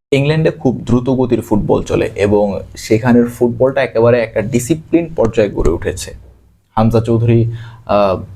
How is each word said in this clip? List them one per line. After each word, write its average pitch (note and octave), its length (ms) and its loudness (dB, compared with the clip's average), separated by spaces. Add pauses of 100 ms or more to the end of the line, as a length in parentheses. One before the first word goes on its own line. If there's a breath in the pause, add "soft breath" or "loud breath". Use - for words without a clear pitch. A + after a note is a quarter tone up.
(120)
ইংল্যান্ডে D#3 380 2
খুব C3+ 340 -2
দ্রুত B2 260 0
গতির B2 300 0
ফুটবল G#2 420 0
চলে - 320 -2
এবং G2+ 460 0 (160)
সেখানের A#2+ 500 2
ফুটবলটা A#2+ 560 0
একেবারে A#2 400 2
একটা A2 200 -4
ডিসিপ্লিন D#3+ 760 -2
পর্যায়ে A2 340 0
গড়ে - 200 0
উঠেছে। - 540 -8 (520)
হামজা A2+ 240 2
চৌধুরী, A#2 500 2 (360 loud breath)
আহ, G2 360 0 (120)